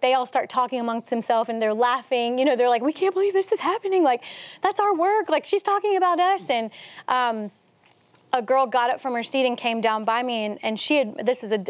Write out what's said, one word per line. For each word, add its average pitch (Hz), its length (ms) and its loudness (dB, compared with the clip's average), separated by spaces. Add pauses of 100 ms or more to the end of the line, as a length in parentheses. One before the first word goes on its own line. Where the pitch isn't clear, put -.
they 254 140 2
all 254 120 0
start 240 220 -2
talking 254 300 -2
amongst 233 320 -4
themselves, 226 380 0
and 226 120 -4
they're 214 140 2
laughing. 240 640 0
You 262 60 4
know, 277 100 4
they're 240 140 4
like, 233 140 4
"We 285 100 0
can't 370 200 0
believe 392 200 0
this 381 180 0
is 427 80 0
happening. 381 460 0
Like, 247 180 2 (400)
that's 403 160 -2
our 415 160 2
work. 370 340 2
Like, 311 160 0
she's - 180 0
talking 403 340 0
about 359 240 2
us." 370 280 2
And, 226 220 -2 (380)
um, 220 420 0 (840)
a 254 100 0
girl 262 240 2
got 240 240 0
up - 100 -2
from 254 140 -4
her 233 80 -2
seat 262 240 0
and 240 100 0
came 226 240 -4
down 220 240 0
by 226 180 0
me, 240 220 -4
and, 208 180 -6
and 220 160 -4
she - 180 0
had, 233 280 -2
this 247 200 0
is 208 80 -4
a, 208 180 -2